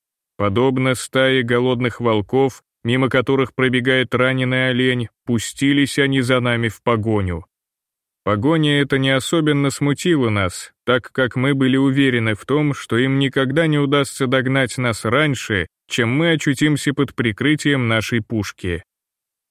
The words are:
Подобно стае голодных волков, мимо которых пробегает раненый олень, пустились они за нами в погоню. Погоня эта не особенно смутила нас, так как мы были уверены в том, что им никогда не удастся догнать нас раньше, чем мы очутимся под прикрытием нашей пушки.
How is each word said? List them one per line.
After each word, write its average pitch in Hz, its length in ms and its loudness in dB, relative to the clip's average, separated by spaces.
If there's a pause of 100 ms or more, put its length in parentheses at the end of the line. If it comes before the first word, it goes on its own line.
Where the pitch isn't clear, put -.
(360)
Подобно 127 580 0
стае 131 480 0
голодных 123 580 -2
волков, 120 600 0 (200)
мимо 131 260 0
которых 135 460 0
пробегает 127 600 0
раненый 127 560 0
олень, 123 380 0 (180)
пустились 139 720 0
они 135 240 2
за 127 180 2
нами 120 280 0
в - 140 -10
погоню. 104 600 -2 (800)
Погоня 147 560 2
эта 139 180 0
не 135 120 0
особенно 143 600 0
смутила 143 600 0
нас, 98 420 -4 (120)
так 123 280 0
как 127 240 0
мы 131 180 0
были 135 220 2
уверены 131 580 2
в - 100 -8
том, 147 300 0
что - 240 -4
им 135 220 0
никогда 139 480 0
не 151 100 2
удастся 143 480 0
догнать 131 520 0
нас 120 260 -2
раньше, 113 640 0 (200)
чем 117 200 0
мы 160 240 2
очутимся 147 600 0
под 135 220 -4
прикрытием 135 720 -2
нашей 113 360 0
пушки. 98 600 -6 (680)